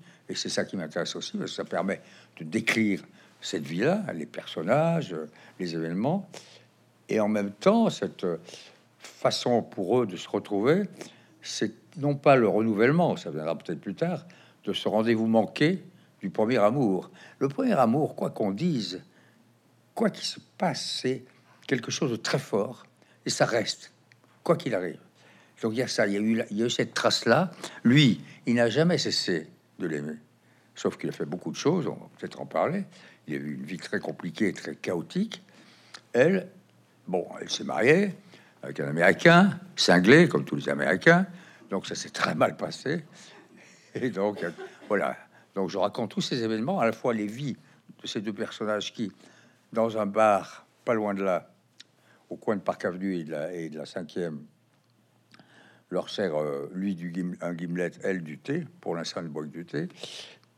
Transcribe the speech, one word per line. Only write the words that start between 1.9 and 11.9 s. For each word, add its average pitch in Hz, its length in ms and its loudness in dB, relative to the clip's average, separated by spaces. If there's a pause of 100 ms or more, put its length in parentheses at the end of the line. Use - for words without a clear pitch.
de 85 60 -12
décrire 104 580 0 (400)
cette 80 240 -6
vie-là, 127 360 0 (120)
les 78 100 -8
personnages, 139 880 -2
euh, 78 140 -8 (340)
les 85 140 -6
événements, 101 520 -2 (840)
et 107 100 2
en 104 80 2
même 104 220 0
temps, 202 400 4
cette, - 340 -6
euh, 85 140 -2 (600)
façon - 640 0
pour 104 380 0
eux 117 60 2
de 92 100 -8
se - 140 -12
retrouver, 113 540 0 (580)
c'est - 320 -6 (240)